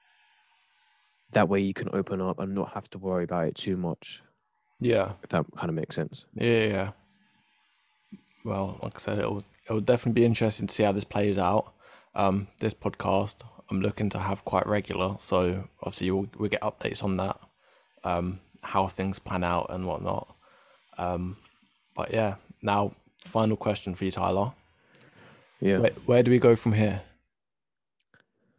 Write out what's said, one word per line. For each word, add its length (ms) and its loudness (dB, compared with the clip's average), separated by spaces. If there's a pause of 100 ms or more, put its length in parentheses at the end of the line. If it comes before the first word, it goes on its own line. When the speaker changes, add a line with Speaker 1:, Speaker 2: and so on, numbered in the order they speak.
(1300)
Speaker 1:
that 160 4
way 120 4
you 140 0
can 180 -6
open 280 -2
up 180 -2
and 160 -6
not 200 -4
have 160 -10
to 80 -14
worry 260 -2
about 240 0
it 80 -6
too 200 -4
much. 460 -6 (560)
Speaker 2:
Yeah. 340 2 (120)
Speaker 1:
If 60 -18
that 160 0 (120)
kinda 140 -4
makes 240 -4
sense. 380 -6
Speaker 2:
Yeah, 140 0
yeah, 200 4
yeah. 220 -2 (1500)
Well, 400 -4
like 100 -8
I 60 -16
said, 180 -2
it'll, 240 -2 (220)
it'll 160 -2
definitely 400 4
be 60 8
interesting 420 2
to 60 -4
see 100 2
how 80 4
this 120 -2
plays 340 0
out. 340 2 (420)
Um, 320 2 (140)
this 140 0
podcast, 680 -2 (260)
I'm 120 -2
looking 300 0
to 100 -4
have 240 -4
quite 240 0
regular, 500 -2
so 500 0 (120)
obviously 260 -6
you'll, 220 0 (100)
we'll 100 -2
get 140 -2
updates 400 -4
on 140 -2
that, 200 -2 (680)
um, 360 -2 (220)
how 240 0
things 320 -4
plan 240 -4
out 280 0
and 160 -6
whatnot. 500 -4 (640)
Um, 380 -4 (600)
but 180 -4
yeah, 220 0 (260)
now, 320 2 (300)
final 320 2
question 400 -4
for 80 -6
you, 80 -2
Tyler. 400 0 (1080)
Speaker 1:
Yeah. 180 4
Speaker 2:
Where, 120 4 (160)
where 160 6
do 80 6
we 80 8
go 160 8
from 200 2
here? 280 2 (1600)